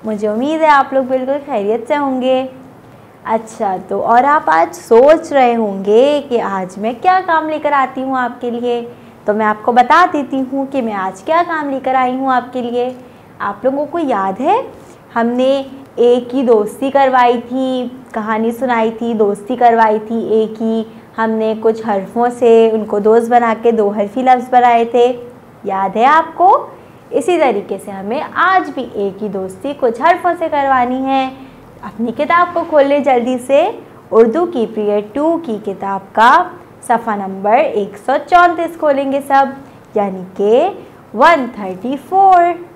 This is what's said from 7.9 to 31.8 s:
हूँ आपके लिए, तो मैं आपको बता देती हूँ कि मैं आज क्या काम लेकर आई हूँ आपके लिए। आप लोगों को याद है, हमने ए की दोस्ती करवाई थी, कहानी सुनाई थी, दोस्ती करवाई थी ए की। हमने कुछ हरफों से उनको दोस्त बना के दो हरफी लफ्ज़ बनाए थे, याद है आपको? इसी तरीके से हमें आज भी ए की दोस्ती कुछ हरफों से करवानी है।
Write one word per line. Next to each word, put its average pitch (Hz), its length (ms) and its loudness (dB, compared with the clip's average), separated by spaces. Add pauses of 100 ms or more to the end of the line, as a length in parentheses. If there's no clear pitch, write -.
हूँ 262 180 -4
आपके 247 320 -6
लिए, 240 320 -4 (440)
तो 208 80 0
मैं 220 120 0
आपको 214 260 -2
बता 262 360 4
देती 285 340 -4
हूँ 269 240 -6
कि 269 160 -4
मैं 226 120 -4
आज 190 280 -8
क्या 320 220 0
काम 311 260 -4
लेकर 262 260 -4
आई 254 160 0
हूँ 262 200 -2
आपके 254 300 -4
लिए। 240 220 -4 (580)
आप 202 220 -8
लोगों 277 220 0
को 339 140 -8
याद 196 400 -2
है, 370 180 0 (560)
हमने 240 360 0 (480)
ए 240 220 4 (100)
की 262 140 -2
दोस्ती 226 460 0
करवाई 254 500 2
थी, 254 480 -4 (260)
कहानी 220 380 -2
सुनाई 233 400 -2
थी, 233 240 -4
दोस्ती 208 400 -2
करवाई 226 440 4
थी 226 200 -4 (140)
ए 220 180 2
की। 226 340 -4 (300)
हमने 220 400 0
कुछ 220 300 -2
हरफों 214 460 -2
से 226 380 4
उनको 208 300 -2
दोस्त 226 300 4
बना 233 260 4
के 233 160 2
दो 214 180 0
हरफी 208 320 -4
लफ्ज़ 254 280 2
बनाए 240 360 4
थे, 240 220 2 (580)
याद 190 300 -4
है 226 100 2
आपको? 320 460 4 (600)
इसी 339 260 0
तरीके 202 400 0
से 202 120 -14
हमें 196 320 -6
आज 359 460 0
भी 269 140 -8
ए 202 280 -6 (100)
की 220 80 -6
दोस्ती 190 460 -8
कुछ 233 280 -2
हरफों 349 320 2
से 330 140 -4
करवानी 262 520 0
है। 269 260 -2 (580)